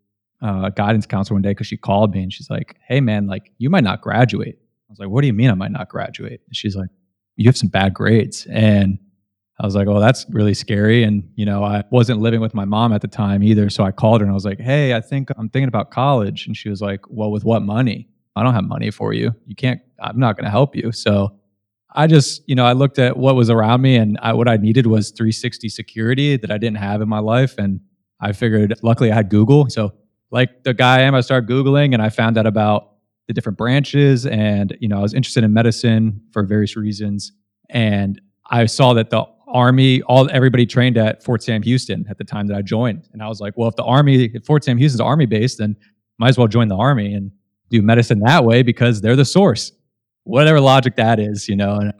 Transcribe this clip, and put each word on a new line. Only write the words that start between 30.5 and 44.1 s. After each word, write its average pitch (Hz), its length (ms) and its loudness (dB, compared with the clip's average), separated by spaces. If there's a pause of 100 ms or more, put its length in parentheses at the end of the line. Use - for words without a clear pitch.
the 127 120 -2
guy 127 240 4
I - 20 6
am, 135 140 4
I 131 80 2
started 123 260 -2
Googling 139 460 2
and 113 80 2
I 110 80 0
found 113 260 0
out 110 100 2
about 104 500 0 (300)
the 120 60 -6
different 107 240 -6
branches. 135 680 2
And, 104 520 0
you 117 80 -6
know, 104 120 -2
I - 20 -2
was 104 140 -2
interested 131 280 -2
in 107 120 4
medicine 110 680 0 (120)
for 104 120 -4
various 104 320 -2
reasons. 104 560 -8 (380)
And 101 500 -2 (300)
I 117 160 2
saw 123 260 2
that 113 160 0
the 113 160 -2 (220)
Army, 127 560 2
all, 135 280 4
everybody 123 360 2
trained 123 320 0
at 110 260 -2
Fort 120 180 -2
Sam 110 200 -4
Houston 113 480 -4
at 98 80 -14
the 104 60 -10
time 104 240 -8
that 101 100 -4
I - 20 -4
joined. 104 540 -4
And 110 80 -16
I 107 60 -12
was 110 120 -12
like, 101 160 -12
"Well, 113 140 -2
if - 60 -8
the 120 80 -4
Army, 131 400 4 (100)